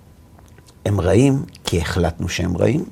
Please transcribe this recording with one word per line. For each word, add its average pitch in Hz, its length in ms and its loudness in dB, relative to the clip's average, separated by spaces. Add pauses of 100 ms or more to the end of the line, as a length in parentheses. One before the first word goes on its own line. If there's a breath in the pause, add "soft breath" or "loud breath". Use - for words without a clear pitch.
(880)
הם 101 140 0
רעים 127 420 4 (200)
כי 85 180 -2
החלטנו 87 480 -2
שהם 87 280 -4
רעים, 120 340 2